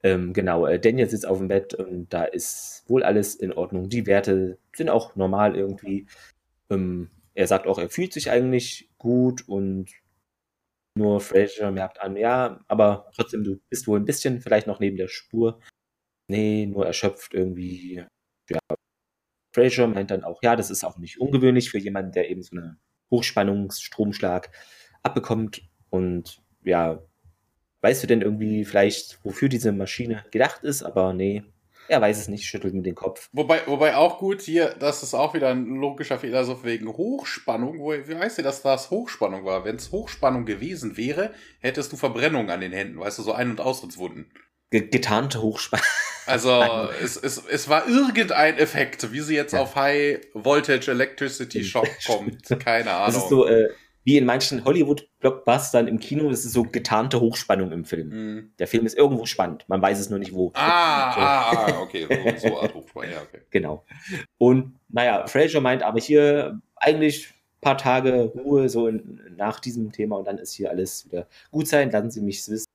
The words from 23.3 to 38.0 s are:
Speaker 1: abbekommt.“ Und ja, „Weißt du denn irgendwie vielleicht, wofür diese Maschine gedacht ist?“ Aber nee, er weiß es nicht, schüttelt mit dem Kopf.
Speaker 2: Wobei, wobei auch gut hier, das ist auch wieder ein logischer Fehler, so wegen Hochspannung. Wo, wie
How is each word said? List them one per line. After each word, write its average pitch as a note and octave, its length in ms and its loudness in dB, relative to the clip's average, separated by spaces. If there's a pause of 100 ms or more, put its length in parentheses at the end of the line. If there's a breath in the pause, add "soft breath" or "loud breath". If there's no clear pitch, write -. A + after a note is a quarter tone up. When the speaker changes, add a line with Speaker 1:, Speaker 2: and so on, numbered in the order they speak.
Speaker 1:
abbekommt.“ A2 600 -4 (280)
Und F2+ 520 -4 (220)
ja, E2 380 0 (800)
„Weißt C3+ 200 4
du - 60 -8
denn A2+ 140 4
irgendwie G#2+ 440 -2
vielleicht, - 580 0
wofür G#2 260 0
diese A#2 220 0
Maschine G#2+ 600 -6
gedacht B2+ 320 0
ist?“ C#3+ 200 -4
Aber F#2 300 0
nee, G2 300 -2 (440 soft breath)
er C3 140 4
weiß G#2 160 2
es G2+ 100 -10
nicht, G2+ 180 -10
schüttelt F#2+ 280 -6
mit F#2 120 -4
dem F2 100 -4
Kopf. - 360 -8
Speaker 2:
Wobei, D3+ 340 2
wobei C#3+ 300 4
auch F3 220 4
gut F#3+ 240 -2
hier, D#3+ 320 2
das C#3+ 300 -2
ist B2 100 -8
auch D3 200 2
wieder C#3 160 2
ein B2+ 140 -2 (120)
logischer C#3 420 -4
Fehler, B2+ 260 0
so B2 200 -6
wegen A2+ 240 -4
Hochspannung. A#2+ 880 -4
Wo, D3 140 -4
wie D3 260 -8